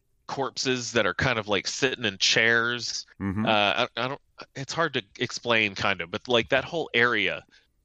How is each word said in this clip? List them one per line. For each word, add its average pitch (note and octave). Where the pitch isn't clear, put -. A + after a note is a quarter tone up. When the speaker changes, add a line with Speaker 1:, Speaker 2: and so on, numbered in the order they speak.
Speaker 1:
corpses B2+
that A2+
are F2+
kind A#2+
of, G2+
like, G2+
sitting C3
in G2
chairs. A#2
Speaker 2:
Mm-hmm. G2
Speaker 1:
Uh, A2+
I, G#2
I A#2+
don't, C#3+
it's C3+
hard D#3+
to A#2+
explain, A2+
kind G2
of, E2+
but, G#2
like, A#2+
that C3+
whole D#3+
area G#2+